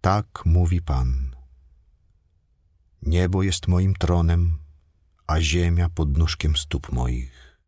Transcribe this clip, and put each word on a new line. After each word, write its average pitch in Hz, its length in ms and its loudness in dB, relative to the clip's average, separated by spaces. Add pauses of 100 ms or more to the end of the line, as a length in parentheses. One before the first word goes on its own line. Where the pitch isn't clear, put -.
Tak 101 460 -2
mówi 85 360 2
Pan. 64 540 -2 (1700)
"Niebo 90 400 0
jest 95 260 -2
moim 92 260 2
tronem, 85 640 2 (680)
a 80 140 0
ziemia 85 480 0
pod 73 300 -2
nóżkiem 80 380 0
stóp - 360 -6
moich. 62 760 -6